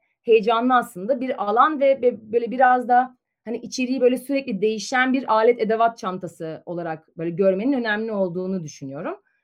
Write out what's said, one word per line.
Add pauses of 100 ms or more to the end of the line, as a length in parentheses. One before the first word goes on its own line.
(220)
heyecanlı
aslında
bir
alan
ve,
ve
böyle
biraz
da (280)
hani
içeriği
böyle
sürekli
değişen
bir
alet
edevat
çantası
olarak
böyle
görmenin
önemli
olduğunu
düşünüyorum. (280)